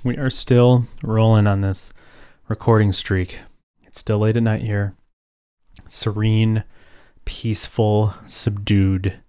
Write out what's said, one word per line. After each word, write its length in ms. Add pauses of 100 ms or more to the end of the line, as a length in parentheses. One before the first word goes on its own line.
we 140
are 140
still 560 (160)
rolling 420
on 160
this 320 (540)
recording 440
streak. 460 (460)
It's 160
still 180
late 180
at 60
night 220
here. 320 (920)
Serene, 760 (600)
peaceful, 920 (120)
subdued. 1000